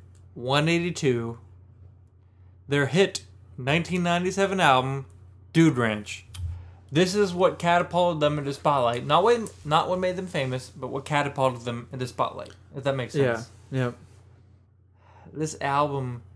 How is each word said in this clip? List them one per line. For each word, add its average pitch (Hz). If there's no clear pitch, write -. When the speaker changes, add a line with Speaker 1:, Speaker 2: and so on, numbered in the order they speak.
Speaker 1:
one 135
eighty-two, 143
their 139
hit 185
nineteen 160
ninety-seven 185
album, 135
Dude 160
Ranch. 107
This 180
is 202
what 175
catapulted 175
them 147
into 143
spotlight. 127
Not 151
what, 226
not 156
what 185
made 185
them 190
famous, 127
but 131
what 131
catapulted 139
them 120
into 127
spotlight, -
if 135
that 135
makes 123
Speaker 2:
Yeah. 131
Speaker 1:
sense. 113
Speaker 2:
Yep. 127
Speaker 1:
This 156
album 139